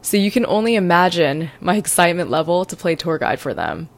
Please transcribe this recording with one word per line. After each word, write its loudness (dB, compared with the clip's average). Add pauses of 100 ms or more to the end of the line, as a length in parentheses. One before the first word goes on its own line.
so -2
you 2
can 0
only 0
imagine 2 (100)
my 0
excitement 0
level 0
to -12
play -2
tour -4
guide -2
for -6
them. -6